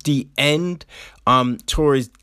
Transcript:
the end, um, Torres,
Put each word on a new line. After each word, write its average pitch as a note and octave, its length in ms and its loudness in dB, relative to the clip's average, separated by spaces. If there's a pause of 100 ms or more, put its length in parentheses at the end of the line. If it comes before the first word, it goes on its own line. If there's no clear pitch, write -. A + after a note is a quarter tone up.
the C#3+ 320 -2
end, D#3+ 500 -2 (420)
um, B2 300 2 (100)
Torres, C#3 420 0 (140)